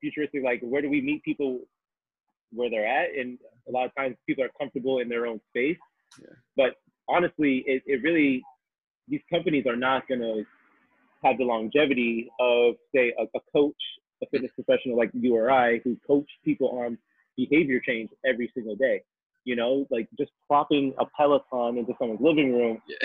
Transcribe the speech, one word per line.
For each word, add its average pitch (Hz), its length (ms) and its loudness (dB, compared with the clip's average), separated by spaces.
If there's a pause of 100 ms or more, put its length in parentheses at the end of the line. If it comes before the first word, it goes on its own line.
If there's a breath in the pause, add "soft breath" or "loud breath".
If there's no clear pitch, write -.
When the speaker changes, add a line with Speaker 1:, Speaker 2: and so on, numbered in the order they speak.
Speaker 1:
futuristic, 147 420 -6
like, 123 180 -2
where 127 200 -2
do 143 80 -4
we 143 120 0
meet 147 220 -4
people 139 380 -4 (920)
where 120 180 -4
they're 107 180 2
at? 147 300 0
And 123 200 -6 (300)
a 127 40 -10
lot 127 140 0
of 120 100 -8
times 135 200 -4 (120)
people 135 160 0
are 117 160 -4
comfortable 135 400 -2
in 120 100 -4
their 117 160 -2
own 113 140 -6 (100)
space. 143 280 -2 (440)
Speaker 2:
Yeah. - 140 -20 (220)
Speaker 1:
But 135 180 2 (320)
honestly, 147 580 2
it, 131 200 0
it 135 180 0
really, 147 400 2 (640)
these 139 140 -4 (100)
companies 165 360 0
are 120 80 0
not 127 320 -2
gonna 113 360 -2 (800)
have 131 140 2
the 127 60 0
longevity 120 840 0 (100)
of, 120 360 4 (200)
say, 120 240 2
a, 113 40 0
a 120 180 -6 (120)
coach, 147 220 2 (480)
a - 80 -8
fitness 127 240 -4
professional 127 420 0
like 117 160 2
you 120 220 2
or 113 160 2
I, 120 320 4
who 120 140 -4 (100)
coach 143 220 2 (140)
people 135 260 0 (100)
on 120 180 -6 (400)
behavior 139 480 2
change 113 240 -4 (160)
every 120 280 0
single 110 220 -8
day. 110 260 0 (420)
You 123 120 -4
know, 131 340 0
like, 117 180 -4 (120)
just 143 120 -4 (160)
plopping 143 520 2
a 131 60 2 (120)
Peloton 131 600 2
into 120 220 -4
someone's 113 220 -4
living 147 320 4
room 117 340 0
Speaker 2:
Yeah. 143 180 -12